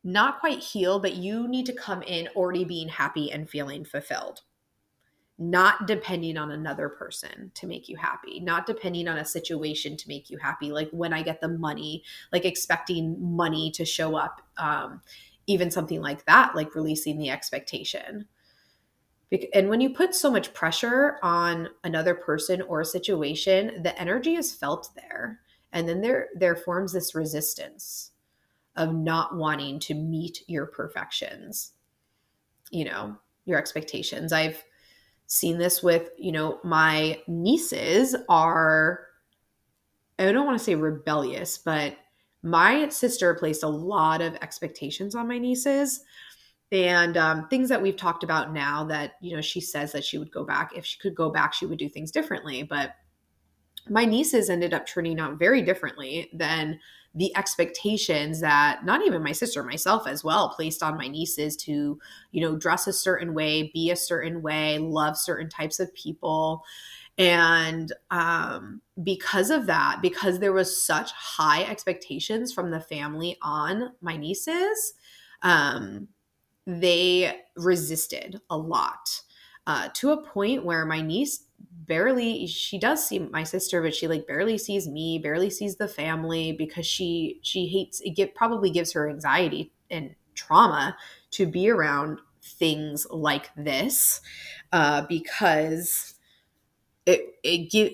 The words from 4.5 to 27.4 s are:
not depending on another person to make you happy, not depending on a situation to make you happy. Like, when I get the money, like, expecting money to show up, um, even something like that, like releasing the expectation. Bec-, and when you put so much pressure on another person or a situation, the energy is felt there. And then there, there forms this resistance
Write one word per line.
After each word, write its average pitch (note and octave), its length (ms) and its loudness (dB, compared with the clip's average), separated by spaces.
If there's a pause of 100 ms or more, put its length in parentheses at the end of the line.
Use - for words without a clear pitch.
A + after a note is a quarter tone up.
not F3+ 480 4
depending E3+ 480 -2
on D3+ 160 -6
another D3+ 380 -6
person - 640 -14
to - 140 -14
make - 200 -12
you - 80 -12
happy, - 460 -6
not F3 240 -2
depending F3+ 420 -4
on E3 100 -2
a D3+ 60 -4
situation D3+ 720 -6
to - 140 -14
make C#3+ 200 -12
you D3+ 80 -12
happy. D3 340 -6
Like, D#3 200 -4
when E3+ 220 -4
I D#3+ 100 -2
get D#3+ 160 -4
the E3 80 -4
money, D#3 560 -6 (300)
like, F3 100 2
expecting E3+ 720 -2 (200)
money D#3+ 400 0
to E3 100 -4
show D#3+ 320 -2
up, - 240 -4 (160)
um, D3 440 -4 (440)
even F3+ 260 2
something D#3+ 300 -4
like - 240 -6
that, A3 280 8
like G#3 220 -2
releasing D#3 420 -2
the D3 120 -4
expectation. - 960 -8 (1080)
Bec-, F#3+ 220 -2
and G3 160 6
when A3+ 100 4
you C4 120 4
put F#4 240 2
so D4 140 4
much G#3+ 240 0
pressure F#3+ 680 2
on E3+ 460 2 (160)
another E3 280 2
person F3 480 0
or D#3+ 200 -2
a - 40 -2
situation, F3 960 0
the E3+ 140 -2
energy B3 380 0
is E4 180 -2
felt - 420 -4
there. - 440 -10 (320)
And E3 160 -2
then E3+ 140 0
there, B3+ 340 0
there E3+ 220 4
forms F3+ 340 -2
this F3+ 240 -4
resistance - 960 -6 (640)